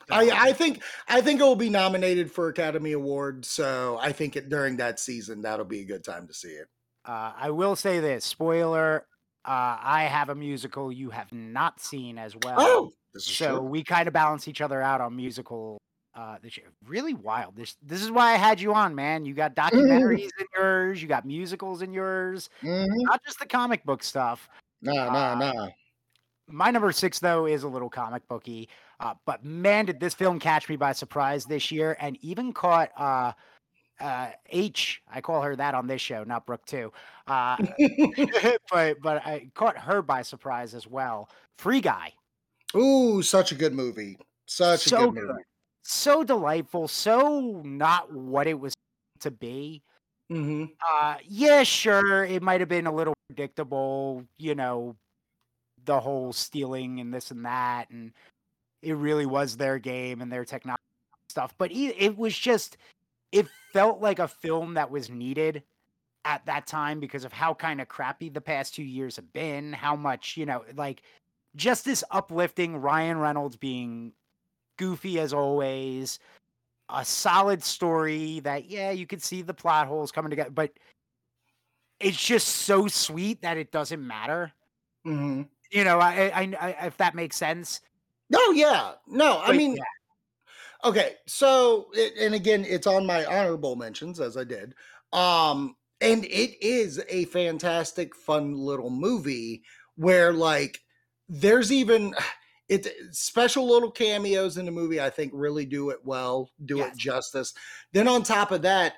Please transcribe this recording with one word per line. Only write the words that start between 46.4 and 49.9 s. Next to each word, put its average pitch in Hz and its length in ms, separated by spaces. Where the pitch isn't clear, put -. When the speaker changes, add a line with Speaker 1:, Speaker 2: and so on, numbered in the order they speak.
Speaker 1:
so 247 800
not 160 480
what 139 340
it 156 120
was 135 140
to 147 100
be. 135 500